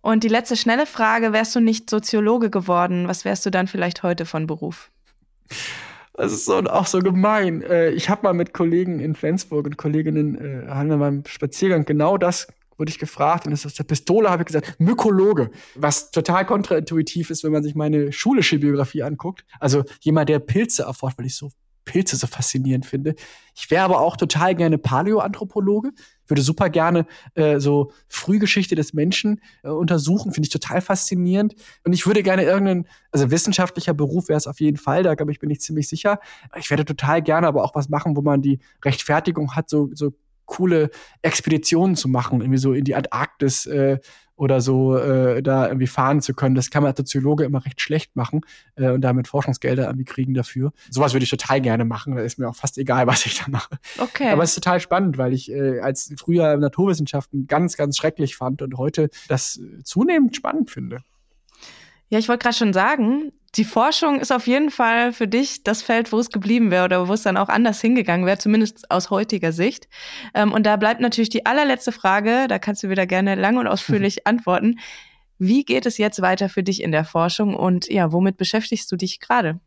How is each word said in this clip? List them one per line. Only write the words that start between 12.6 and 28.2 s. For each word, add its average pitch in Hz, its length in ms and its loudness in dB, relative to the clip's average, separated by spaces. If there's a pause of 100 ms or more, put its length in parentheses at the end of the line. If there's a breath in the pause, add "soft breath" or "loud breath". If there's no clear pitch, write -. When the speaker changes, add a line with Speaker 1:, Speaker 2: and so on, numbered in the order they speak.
Speaker 2:
wurde 156 120 -4
ich - 80 -12
gefragt, 156 480 -2
und 151 60 -2
das 147 140 -4
aus 143 80 -12
der 151 100 -6
Pistole 190 460 2
habe 170 120 2
ich - 40 -2
gesagt, 151 320 -4
"Mykologe", 190 720 4 (240 loud breath)
was 147 360 -2
total 170 360 0
kontraintuitiv 165 840 -2
ist, 160 140 -6
wenn 156 80 0
man 151 100 2
sich 147 120 -4
meine 151 380 0
schulische 214 460 2
Biografie 143 440 0
anguckt. 151 420 -8 (160 loud breath)
Also 139 240 2 (160 loud breath)
jemand, 156 280 2
der 151 100 4
Pilze 208 460 0
erforscht, - 340 -8
weil 127 80 -8
ich 127 100 -8
so 143 140 -12 (360)
Pilze 185 300 0
so 123 100 -4
faszinierend 131 580 -2
finde. 143 300 -4 (400 loud breath)
Ich - 160 -10
wär 175 120 4
aber 185 180 4
auch 170 180 0
total 175 360 2
gerne 165 220 2
Paläoanthropologe, 202 1160 -2 (340 soft breath)
würde 143 160 0
super 160 260 0
gerne, 165 380 2 (280 loud breath)
äh, 151 240 2
so 143 340 2 (160 loud breath)
Frühgeschichte 196 680 0